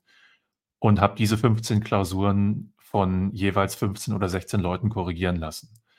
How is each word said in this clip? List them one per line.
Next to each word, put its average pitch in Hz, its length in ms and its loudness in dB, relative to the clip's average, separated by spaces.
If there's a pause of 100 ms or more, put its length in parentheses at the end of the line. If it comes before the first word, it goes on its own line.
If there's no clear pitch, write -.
(800)
und 104 220 4
habe 101 160 2
diese 110 200 2
fünfzehn 110 460 2
Klausuren 101 960 0
von 95 540 0
jeweils 98 420 0
fünfzehn 104 400 -4
oder 95 140 -2
sechzehn 92 320 -2
Leuten 90 280 -2
korrigieren 90 480 -2
lassen. - 380 -10 (240)